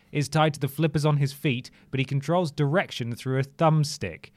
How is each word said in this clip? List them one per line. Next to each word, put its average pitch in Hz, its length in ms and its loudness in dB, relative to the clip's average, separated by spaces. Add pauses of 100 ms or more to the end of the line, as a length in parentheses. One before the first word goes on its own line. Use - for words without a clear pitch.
(120)
is 147 160 -2
tied 156 260 2
to - 60 -16
the 139 80 -2
flippers 156 360 0
on 151 120 4
his 139 160 0
feet, 127 380 -4 (200)
but 135 80 -2
he 135 60 0
controls 147 480 0
direction 139 640 -2
through 131 240 -2
a 135 40 0
thumbstick. 147 920 0